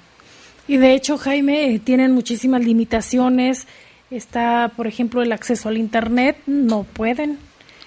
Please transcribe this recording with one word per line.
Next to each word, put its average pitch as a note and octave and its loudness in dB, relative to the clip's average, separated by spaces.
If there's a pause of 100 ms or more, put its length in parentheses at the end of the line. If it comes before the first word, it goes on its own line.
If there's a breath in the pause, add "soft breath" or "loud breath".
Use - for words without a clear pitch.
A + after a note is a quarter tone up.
(680 loud breath)
Y C#4+ 2
de C4 6
hecho, C4+ 0
Jaime, C#4 0
eh, G#3+ -2
tienen B3+ 2
muchísimas B3 0
limitaciones. B3 0 (440 loud breath)
Está, A#3 -2
por A3+ -6
ejemplo, A#3+ -4
el A#3+ 0
acceso A3 -4
al A3 -2
internet, A3+ 0
no A#3+ 0
pueden. C#4+ -4 (480 loud breath)